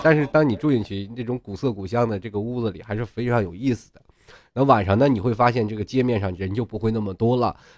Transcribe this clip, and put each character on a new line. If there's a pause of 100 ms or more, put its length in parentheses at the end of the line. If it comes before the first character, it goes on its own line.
但
是
当
你
住
进
去
那
种
古
色
古
香
的
这
个
屋
子
里，
还
是
非
常
有
意
思
的。 (500)
那
晚
上
呢，
你
会
发
现
这
个
街
面
上
人
就
不
会
那
么
多
了， (220)